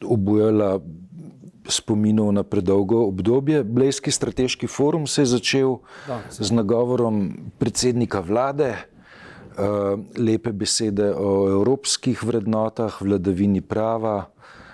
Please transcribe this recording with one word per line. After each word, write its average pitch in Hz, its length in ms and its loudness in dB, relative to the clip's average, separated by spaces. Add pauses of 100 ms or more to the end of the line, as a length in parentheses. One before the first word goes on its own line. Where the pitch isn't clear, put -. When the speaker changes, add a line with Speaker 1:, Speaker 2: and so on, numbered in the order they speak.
Speaker 1:
obujala 104 800 2 (840)
spominov 107 720 0
na 101 100 2
predolgo 101 640 2
obdobje. 123 580 0
Blejski 131 460 0
strateški 127 560 -4
forum 147 400 0
se 147 160 0
je 139 60 4
začel 127 500 0 (240)
Speaker 2:
Danes. - 380 -12
Speaker 1:
z 107 120 -2
nagovorom 117 720 2 (320)
predsednika 117 680 0
vlade. 127 540 0 (760)
Eh, 104 100 -6 (520)
lepe 110 380 0
besede 101 600 0
o 98 340 2
evropskih 113 760 0
vrednotah, 110 720 -2
vladavini 98 640 2
prava, 110 680 -2 (480)